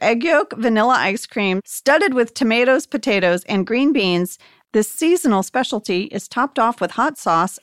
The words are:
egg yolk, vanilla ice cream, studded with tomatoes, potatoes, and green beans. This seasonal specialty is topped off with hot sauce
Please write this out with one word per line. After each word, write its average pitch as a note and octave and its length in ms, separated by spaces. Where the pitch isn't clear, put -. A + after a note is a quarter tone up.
egg A#3 240
yolk, E4 320
vanilla A3+ 420
ice F#3+ 280
cream, G3 380
studded D4 500
with A#3 200
tomatoes, A#3+ 520
potatoes, F#3 580
and F#3+ 220
green C4+ 260
beans. F3+ 460
This G#3+ 180
seasonal D#4+ 520
specialty G#3+ 600
is - 240
topped C#4 300
off A#3 220
with F3 120
hot C#4 240
sauce E3+ 460